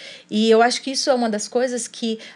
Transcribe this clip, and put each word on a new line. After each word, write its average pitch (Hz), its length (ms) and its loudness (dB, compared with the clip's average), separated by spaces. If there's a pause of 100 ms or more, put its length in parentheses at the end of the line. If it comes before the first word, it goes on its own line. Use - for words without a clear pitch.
(300)
E 220 200 2
eu 220 140 8
acho 240 180 0
que - 100 -8
isso 269 180 -4
é 269 40 4
uma 240 160 0
das 208 180 -4
coisas 247 400 -4
que 226 300 -6 (180)